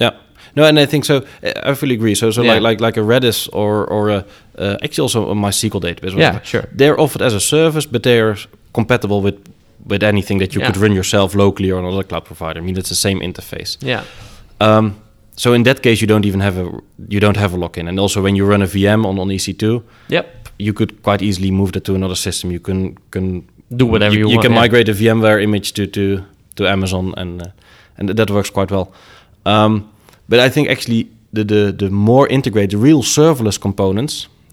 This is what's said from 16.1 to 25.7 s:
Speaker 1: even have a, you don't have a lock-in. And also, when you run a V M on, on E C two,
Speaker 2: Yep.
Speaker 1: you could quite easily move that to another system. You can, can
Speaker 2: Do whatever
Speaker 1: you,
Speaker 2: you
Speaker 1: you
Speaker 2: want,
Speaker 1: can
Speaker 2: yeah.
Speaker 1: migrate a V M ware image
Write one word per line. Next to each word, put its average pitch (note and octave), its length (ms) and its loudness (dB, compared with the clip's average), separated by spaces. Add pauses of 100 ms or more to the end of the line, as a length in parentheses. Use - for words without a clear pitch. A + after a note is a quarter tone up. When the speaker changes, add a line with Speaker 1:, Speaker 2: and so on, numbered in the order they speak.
Speaker 1:
even G2 140 -2
have G2 180 -2
a, F2 120 -6 (380)
you G2+ 120 -2
don't G2+ 160 4
have G2+ 180 0
a - 20 -6
lock-in. E2+ 320 -6
And F#2 120 -4
also, G2 200 0
when G2 160 0
you G2 80 0
run G2+ 180 4
a F#2+ 40 2
V G2 220 0
M G#2+ 180 2
on, G2 120 -2
on G2 120 -4
E F#2+ 80 -4
C F#2+ 160 -6
two, A2+ 280 -2 (260)
Speaker 2:
Yep. - 400 -6 (100)
Speaker 1:
you G#2 140 -2
could - 300 -4
quite G2+ 200 0
easily F#2+ 280 -2
move F#2+ 220 0
that F#2+ 120 -8
to G2 100 -2
another F#2+ 220 -4
system. F2+ 340 -6
You E2+ 100 -8
can, F#2 360 -6 (140)
can F#2 380 -6 (260)
Speaker 2:
Do B2 120 2
whatever G#2 280 2
Speaker 1:
you, G#2+ 80 2
Speaker 2:
you G#2+ 80 2
Speaker 1:
you A#2 60 4
Speaker 2:
want, - 100 2
Speaker 1:
can A#2 60 4
Speaker 2:
yeah. A#2 80 4
Speaker 1:
migrate A#2 280 4
a G#2+ 40 0
V G#2+ 160 2
M A2+ 140 4
ware G#2+ 180 4
image G#2 340 -2